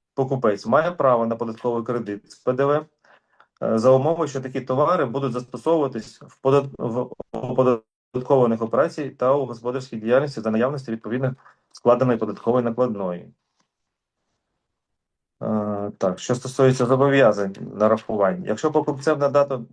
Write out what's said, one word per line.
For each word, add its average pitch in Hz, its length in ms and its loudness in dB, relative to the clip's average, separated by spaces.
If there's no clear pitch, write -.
покупець 127 520 0
має 156 240 2
право 127 360 2
на 113 100 -4
податковий 117 480 -4
кредит 104 480 -6
з - 40 -20
П 127 160 -2
Д 135 120 0
В, 147 220 0
е, 113 160 0
за 123 120 6
умови, 147 380 4
що 135 120 -6
такі 131 200 -6
товари 147 440 0
будуть 131 280 -4
застосовуватись 123 880 -4
в - 200 -20
подат-, 139 360 2
в 123 320 -4
оподаткованих 123 1300 0
операцій 135 480 -2
та 131 240 0
у 139 120 -2
господарській 120 500 -8
діяльності 123 440 0
за 110 100 -4
наявності 123 420 -2
відповідно 123 420 -4
складеної 123 460 2
податкової 117 460 -2
накладної. 104 640 -4
Е, 104 560 -4
так, 95 200 -2
що - 160 -2
стосується 131 520 2
зобов'язань 123 680 4
нарахувань. 101 720 0
Якщо 127 260 -2
покупцем 147 460 -2
на 143 100 2
дату 135 440 0